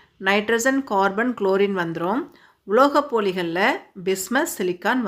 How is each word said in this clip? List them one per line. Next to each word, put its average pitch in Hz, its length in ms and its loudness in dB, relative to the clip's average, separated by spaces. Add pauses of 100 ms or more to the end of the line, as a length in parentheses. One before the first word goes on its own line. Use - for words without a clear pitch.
(200)
நைட்ரஜன், 226 640 2
கார்பன், 208 540 0
குளோரின் 196 440 2
வந்துரும். 170 400 -2 (460)
உலோக 285 440 4
போலிகள்ல 185 480 -2 (440)
பிஸ்மத், 233 520 -2
சிலிக்கான் 202 520 -2